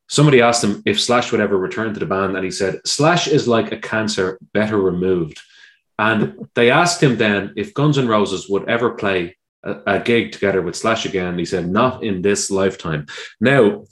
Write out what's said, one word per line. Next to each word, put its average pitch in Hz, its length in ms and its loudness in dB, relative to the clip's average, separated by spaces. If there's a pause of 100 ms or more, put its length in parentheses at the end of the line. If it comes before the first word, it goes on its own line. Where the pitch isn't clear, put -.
somebody 147 340 4
asked 117 220 4
him 104 220 -2
if 104 160 2
Slash 120 300 0
would 107 100 2
ever 101 160 2
return 101 360 -4
to 104 60 -10
the 98 60 -4
band, 95 320 -2
and 95 80 -4
he 92 60 -6
said, 95 340 -4
"Slash 160 420 2
is 123 200 2
like 110 260 2
a 107 60 -6
cancer, 107 580 -2 (160)
better 107 260 0
removed." 90 640 0 (580)
And 110 540 -2
they 120 160 4
asked 170 320 2
him 127 160 4
then 101 400 0
if 101 160 -6
Guns 143 240 2
N' 127 100 0
Roses 98 420 0
would 98 200 -2
ever 117 220 0
play 92 440 -2 (280)
a, - 240 -8
a 98 120 2
gig 117 320 0
together 95 300 0
with 85 140 -6
Slash 110 320 -2
again. 90 320 -4
He 85 60 -4
said, 87 220 -4
"Not 117 360 0
in 95 180 -4
this 101 300 0
lifetime." 92 560 -2 (340)
Now, 113 500 4